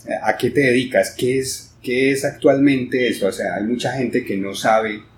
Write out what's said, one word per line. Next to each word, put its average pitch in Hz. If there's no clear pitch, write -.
¿a 107
qué 123
te 143
dedicas? 123
¿Qué 127
es, -
qué 131
es 135
actualmente 139
esto? 101
O 95
sea, 95
hay 101
mucha 123
gente 127
que 104
no 98
sabe 110